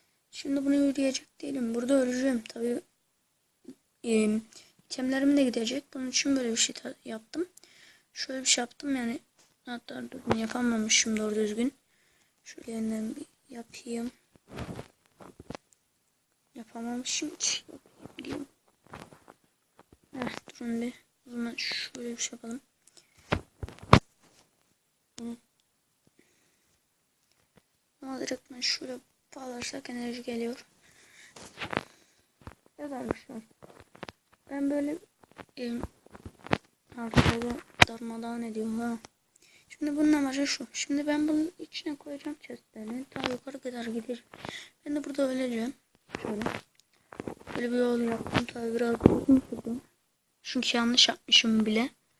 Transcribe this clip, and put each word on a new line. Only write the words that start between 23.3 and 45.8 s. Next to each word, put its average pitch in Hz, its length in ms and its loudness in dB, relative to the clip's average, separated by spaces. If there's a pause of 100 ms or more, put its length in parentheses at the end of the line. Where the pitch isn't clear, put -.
Bunu, 233 180 -8 (2750)
ama 262 180 -8
direkt - 320 -6
ben 247 100 -12
şöyle 254 360 -2 (380)
bağlarsak 262 540 -8
enerji 240 340 -6
geliyor. 233 420 -6 (2250)
Evet 294 120 -8
arkadaşlar. 247 460 -6 (1120)
Ben 277 200 -2
böyle, 294 280 0 (640)
e, 240 140 -4 (1200)
arkada 233 600 2 (300)
darmadağın 233 540 -6
ediyorum 220 380 -2
ha. 233 180 -2 (720)
Şimdi 294 260 -2
bunun 302 180 6
amacı 277 340 2
şu. - 260 -4
Şimdi 294 340 -2
ben 302 200 2
bunun 311 320 2
içine - 360 -8
koyacağım 294 420 -8 (100)
chestlerini. 233 640 -10
Ta 262 220 -4
yukarı 262 280 -8
kadar 247 260 -6
gidecek. 233 380 -6 (640)
Ben 294 100 -2
de 294 80 -2
burada 277 260 2
öleceğim. 254 440 0 (480)